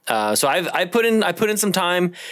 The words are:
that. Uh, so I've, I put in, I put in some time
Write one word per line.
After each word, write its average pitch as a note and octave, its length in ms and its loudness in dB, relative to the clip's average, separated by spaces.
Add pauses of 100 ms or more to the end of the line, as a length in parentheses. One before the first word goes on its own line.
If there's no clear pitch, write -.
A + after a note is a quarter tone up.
that. A2+ 60 0
Uh, G#2+ 220 2
so C#3 120 2
I've, D#3+ 220 0
I F3+ 160 0
put A3+ 200 0
in, A3 180 2
I F3+ 80 0
put G#3 180 0
in G#3+ 80 -2
some G3+ 140 0
time F3+ 420 0 (180)